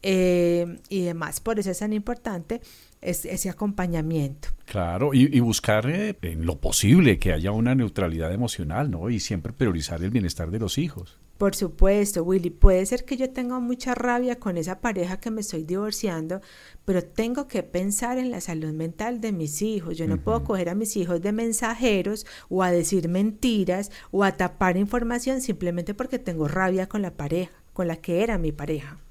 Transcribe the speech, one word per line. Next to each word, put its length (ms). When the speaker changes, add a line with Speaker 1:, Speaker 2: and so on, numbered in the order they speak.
Speaker 1:
eh, 760
y 140
demás. 380
Por 180
eso 120
es 80
tan 140
importante 680
es-, 240
ese 240
acompañamiento. 1000
Speaker 2:
Claro, 480
y, 220
y 60
buscar, 480
eh, 320
en 240
lo 140
posible 600
que 140
haya 180
una 240
neutralidad 580
emocional, 560
¿no? 200
Y 100
siempre 340
priorizar 500
el 80
bienestar 400
de 80
los 180
hijos. 400
Speaker 1:
Por 180
supuesto, 680
Willy, 280
puede 340
ser 180
que 140
yo 140
tenga 280
mucha 360
rabia 420
con 200
esa 220
pareja 400
que 120
me 100
estoy 220
divorciando, 760
pero 180
tengo 440
que 160
pensar 560
en 100
la 120
salud 320
mental 480
de 100
mis 320
hijos. 340
Yo 100
no 100
puedo 200
Speaker 2:
Ujú. 100
Speaker 1:
coger 220
a 60
mis 220
hijos 220
de 120
mensajeros 960
o 140
a 80
decir 400
mentiras 800
o 120
a 100
tapar 440
información 640
simplemente 540
porque 240
tengo 280
rabia 400
con 140
la 140
pareja, 360
con 140
la 80
que 260
era 160
mi 140
pareja. 480